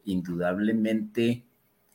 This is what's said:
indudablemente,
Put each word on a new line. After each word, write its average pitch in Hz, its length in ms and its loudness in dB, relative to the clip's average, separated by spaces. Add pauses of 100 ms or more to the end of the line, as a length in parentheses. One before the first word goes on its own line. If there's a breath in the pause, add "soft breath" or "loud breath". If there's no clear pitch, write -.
indudablemente, 107 1400 0 (520)